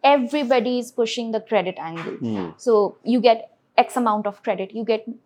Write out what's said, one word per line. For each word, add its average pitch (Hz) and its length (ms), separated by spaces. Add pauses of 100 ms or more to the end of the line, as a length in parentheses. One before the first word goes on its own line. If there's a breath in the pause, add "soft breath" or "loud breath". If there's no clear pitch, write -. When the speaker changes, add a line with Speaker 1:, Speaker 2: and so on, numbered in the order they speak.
Speaker 1:
everybody 254 760
is 240 120
pushing 226 400
the 220 80
credit 185 380
angle. 165 360
Speaker 2:
Hmm. 104 440
Speaker 1:
So 208 460
you 240 160
get 226 320 (260)
X - 200
amount 214 280
of 202 160
credit, 190 320
you 220 100
get 220 220 (200)